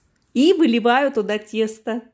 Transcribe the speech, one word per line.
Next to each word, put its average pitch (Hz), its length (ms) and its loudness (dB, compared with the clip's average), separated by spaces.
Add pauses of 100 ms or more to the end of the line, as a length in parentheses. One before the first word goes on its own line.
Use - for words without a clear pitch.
(340)
и 294 200 4
выливаю 262 600 2
туда 208 240 -2
тесто. 220 640 -6 (120)